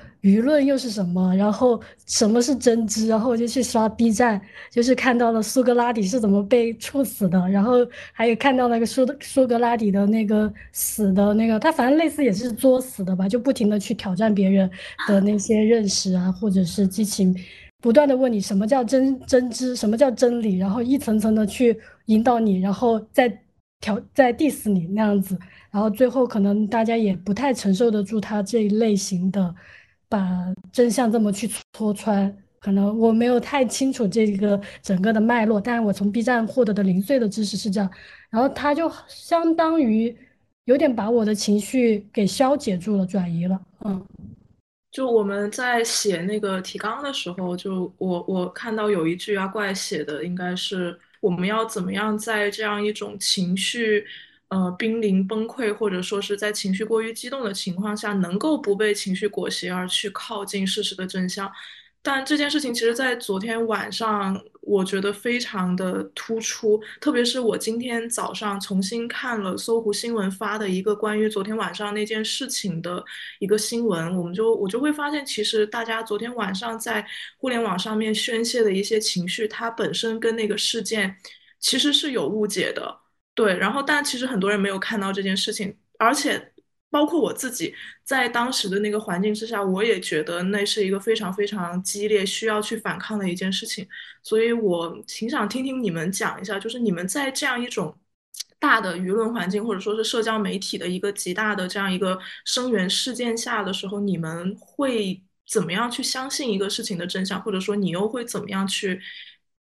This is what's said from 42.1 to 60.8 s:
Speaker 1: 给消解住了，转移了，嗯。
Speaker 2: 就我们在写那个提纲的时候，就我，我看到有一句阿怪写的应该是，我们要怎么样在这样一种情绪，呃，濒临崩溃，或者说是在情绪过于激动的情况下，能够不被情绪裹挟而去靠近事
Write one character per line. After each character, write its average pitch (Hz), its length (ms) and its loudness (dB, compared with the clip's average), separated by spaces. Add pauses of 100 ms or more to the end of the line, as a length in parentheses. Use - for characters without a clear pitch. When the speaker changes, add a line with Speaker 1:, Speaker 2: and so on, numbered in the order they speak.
Speaker 1:
给 214 120 2
消 262 320 2
解 202 220 -2
住 202 180 -2
了， 190 80 2
转 180 300 -2
移 170 140 -2
了， 185 120 0 (240)
嗯。 190 220 -4 (880)
Speaker 2:
就 262 180 -2
我 220 140 6
们 202 260 -2
在 247 320 0
写 202 400 0
那 208 160 -2
个 196 220 -2
提 185 180 -10
纲 226 240 -6
的 277 100 -6
时 180 200 -6
候， 180 240 -4
就 185 420 -6
我， 180 300 -2
我 180 220 -2
看 226 260 -8
到 214 120 0
有 175 200 2
一 165 80 -2
句 202 180 -4
阿 190 140 -2
怪 196 260 -4
写 170 300 -4
的 147 200 -6
应 180 120 -6
该 180 180 -4
是， 180 420 -4 (220)
我 208 100 2
们 180 200 0
要 220 160 0
怎 220 180 -6
么 185 100 -4
样 208 240 -2
在 214 320 -2
这 208 140 -6
样 208 180 -2
一 208 120 -2
种 208 260 -10
情 185 380 0
绪， 208 480 0 (460)
呃， 190 280 0
濒 226 240 0
临 190 240 2
崩 220 220 -2
溃， 226 260 -4
或 208 160 -2
者 185 100 -2
说 196 220 -4
是 202 140 -4
在 208 160 -2
情 202 200 -2
绪 190 120 -2
过 220 180 0
于 226 100 -6
激 240 160 -10
动 269 140 -6
的 202 100 -4
情 190 220 -6
况 208 220 -4
下， 214 160 -4
能 185 260 0
够 302 180 0
不 202 200 0
被 208 180 2
情 202 180 -4
绪 190 140 -2
裹 185 240 -4
挟 - 180 -6
而 180 200 -4
去 202 220 -4
靠 202 340 -8
近 196 200 -4
事 190 160 -2